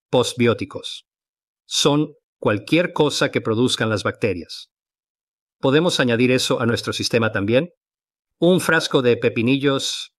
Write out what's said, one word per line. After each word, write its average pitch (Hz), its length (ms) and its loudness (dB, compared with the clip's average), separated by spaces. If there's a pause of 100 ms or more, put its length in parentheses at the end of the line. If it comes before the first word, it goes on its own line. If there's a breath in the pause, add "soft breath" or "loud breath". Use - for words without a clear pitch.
postbióticos. - 960 -2 (600)
Son 151 500 0 (240)
cualquier 147 520 2
cosa 147 380 0
que - 100 -2
produzcan 113 480 0
las 110 160 -2
bacterias. 98 680 -6 (880)
¿Podemos 151 400 2
añadir 123 320 2
eso 127 280 0
a 120 60 -2
nuestro 113 260 -2
sistema 110 400 -2
también? 110 380 0 (680)
Un 175 200 4
frasco 160 440 0
de 120 120 4
pepinillos, 127 1040 -2